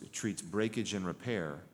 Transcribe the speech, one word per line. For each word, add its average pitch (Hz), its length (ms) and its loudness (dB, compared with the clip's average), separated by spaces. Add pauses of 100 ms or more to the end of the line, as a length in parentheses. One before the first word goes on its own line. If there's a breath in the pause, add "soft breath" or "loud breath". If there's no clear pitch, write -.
it - 100 -12
treats 104 300 0
breakage 104 520 2
and 95 120 0
repair 85 560 0 (120)